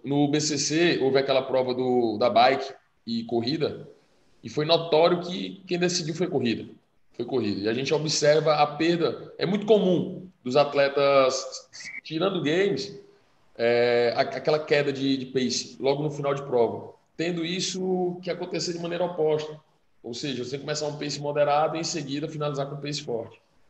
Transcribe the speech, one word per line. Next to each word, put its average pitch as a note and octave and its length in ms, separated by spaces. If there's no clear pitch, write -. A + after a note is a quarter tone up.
No C#3+ 240
B D3+ 120
C D3+ 160
C, D#3 460
houve C3+ 160
aquela C3 240
prova B2+ 320
do, B2 420
da A#2+ 140
bike C3 420
e A#2 200
corrida, A#2+ 640
e A#2 40
foi D3+ 160
notório E3 560
que F#3 460
quem F3+ 120
decidiu E3+ 360
foi E3+ 140
corrida. A#2 420
Foi - 120
corrida. G#2 380
E G#2 60
a A2+ 60
gente C3+ 180
observa D3+ 600
a D3 120
perda. D#3+ 720
É - 80
muito F#3+ 220
comum F#3 640
dos B2 120
atletas, C#3 1120
tirando F3 360
games, D#3+ 560
é, A#2+ 600
a-, C3+ 40
aquela C#3 400
queda C#3+ 320
de, C3+ 240
de B2+ 100
pace - 540
logo C#3+ 220
no D3+ 80
final C#3+ 240
de C#3 80
prova. A#2 520
Tendo E3+ 280
isso F#3 800
que F3 80
acontecer E3+ 440
de E3+ 40
maneira E3+ 260
oposta. D#3 540
Ou A#2 100
seja, B2 300
você B2 120
começar D3 300
um D3 100
pace D3 240
moderado D3 560
e D#3+ 40
em E3 40
seguida D3 440
finalizar D3 400
com D3 80
um - 40
pace D3 220
forte. - 380